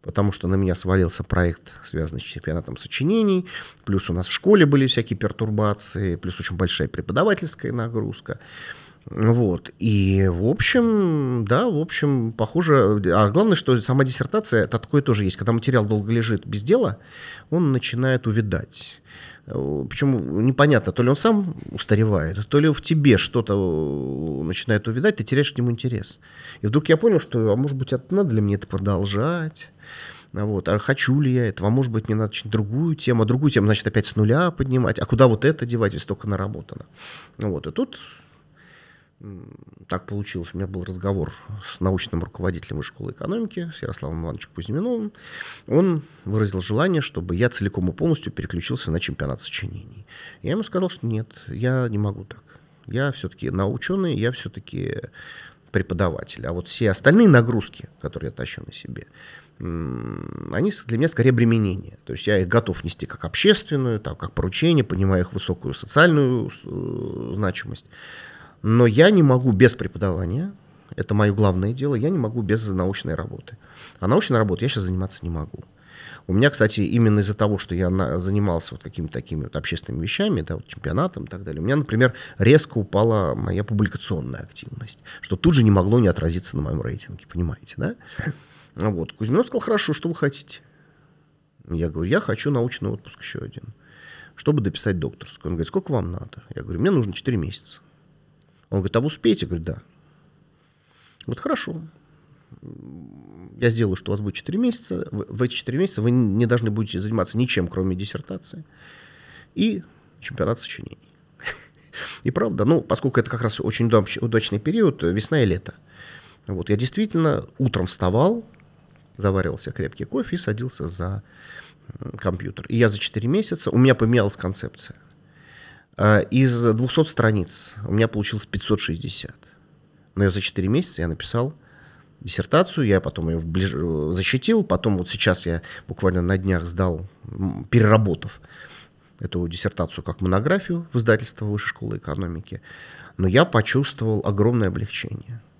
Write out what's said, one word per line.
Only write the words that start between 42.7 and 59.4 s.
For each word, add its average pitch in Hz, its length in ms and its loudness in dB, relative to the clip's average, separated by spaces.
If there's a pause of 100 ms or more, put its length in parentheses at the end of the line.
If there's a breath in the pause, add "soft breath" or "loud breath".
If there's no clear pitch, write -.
Высшей - 160 -8
школы - 180 -10
экономики, 180 640 -6
с - 60 -10
Ярославом - 400 -6
Ивановичем - 320 -8
Кузьминовым. 185 580 -4 (540 loud breath)
Он 165 360 4 (220 loud breath)
выразил 98 380 0
желание, 151 400 0
чтобы 87 340 -4
я 120 140 2
целиком 95 400 -2
и - 20 -10
полностью - 400 0
переключился - 580 -4
на 80 80 0
чемпионат 71 420 -4
сочинений. - 680 -10 (360 loud breath)
Я 101 100 -4
ему 214 100 -2
сказал, 185 260 -2
что - 180 -6
нет, 110 420 -4
я 127 400 0
не 107 100 -2
могу 101 260 -2
так. - 180 -20 (440 soft breath)
Я 135 260 -2
все-таки - 380 -6
наученый, 123 640 -2
я 113 160 0
все-таки - 720 -8 (680 loud breath)
преподаватель. 87 760 -2
А 73 60 -4
вот 87 160 -6
все 110 220 0
остальные 190 380 6
нагрузки, 120 600 4 (120)
которые - 300 -8
я - 60 -20
тащу - 300 -8
на - 60 -16
себе, - 340 -12 (540 loud breath)